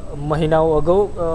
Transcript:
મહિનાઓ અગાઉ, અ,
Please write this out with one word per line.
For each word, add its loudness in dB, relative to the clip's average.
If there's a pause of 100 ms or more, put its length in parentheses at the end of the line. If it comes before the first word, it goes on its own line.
(180)
મહિનાઓ 0
અગાઉ, 2
અ, -8 (160)